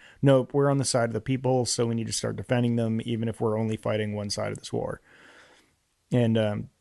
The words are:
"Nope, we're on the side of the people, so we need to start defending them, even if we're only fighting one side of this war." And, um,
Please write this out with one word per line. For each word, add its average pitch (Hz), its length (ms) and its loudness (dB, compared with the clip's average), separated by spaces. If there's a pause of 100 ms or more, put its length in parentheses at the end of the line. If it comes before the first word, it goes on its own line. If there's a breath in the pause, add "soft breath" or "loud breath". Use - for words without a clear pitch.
(220 loud breath)
"Nope, 135 320 6
we're 143 180 4
on 139 60 2
the 131 80 0
side 117 240 0
of 117 40 -6
the 113 80 -2
people, 131 440 0
so 117 200 -2
we 117 80 -2
need 113 140 -4
to 107 60 -6
start 110 240 -4
defending 120 400 0
them, 113 260 0
even 113 240 -2
if 110 140 -6
we're 110 180 0
only 110 160 -2
fighting 107 400 -4
one 104 140 -6
side 104 240 -4
of 101 40 -10
this - 140 -14
war." - 300 -6 (1120 soft breath)
And, 113 240 4
um, 107 320 -2 (120)